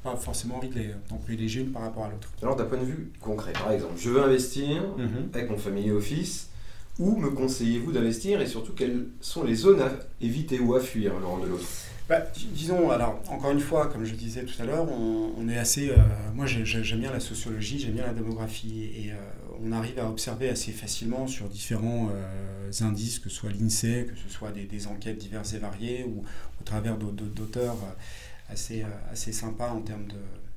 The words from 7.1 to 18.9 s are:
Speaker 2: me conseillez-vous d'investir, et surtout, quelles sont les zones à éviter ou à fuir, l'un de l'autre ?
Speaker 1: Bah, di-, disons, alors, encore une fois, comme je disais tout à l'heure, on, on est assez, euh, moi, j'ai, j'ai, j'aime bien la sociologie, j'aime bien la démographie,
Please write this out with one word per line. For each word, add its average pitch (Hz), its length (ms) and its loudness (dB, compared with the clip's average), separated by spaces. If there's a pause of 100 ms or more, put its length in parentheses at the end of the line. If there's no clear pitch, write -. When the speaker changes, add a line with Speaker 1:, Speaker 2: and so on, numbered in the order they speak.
Speaker 2:
me 147 140 2
conseillez-vous 120 600 2
d'investir, 117 500 2
et 131 60 2
surtout, - 260 -2
quelles 123 320 0 (140)
sont - 240 -2
les 113 120 4
zones 175 260 8
à 131 100 4 (300)
éviter 127 380 0
ou 120 160 6
à 127 40 8
fuir, 104 400 0
l'un 92 240 -2
de 90 80 -2
l'autre ? 87 140 -2 (420)
Speaker 1:
Bah, 165 140 6
di-, - 320 -2
disons, 165 380 4
alors, 117 280 2 (100)
encore 131 220 0
une 143 80 6
fois, 147 280 4
comme 113 180 0
je 110 80 -4
disais 117 300 -4
tout - 180 -4
à 117 40 2
l'heure, 156 260 2
on, 113 480 0
on 117 100 0
est 117 80 0
assez, 143 320 2
euh, 127 60 6 (400)
moi, 135 100 0
j'ai, 117 180 2
j'ai, 113 200 2
j'aime 113 160 2
bien 135 120 0
la 123 80 -2
sociologie, 110 600 -2
j'aime 110 140 -2
bien 123 120 0
la 117 80 0
démographie, 110 800 -4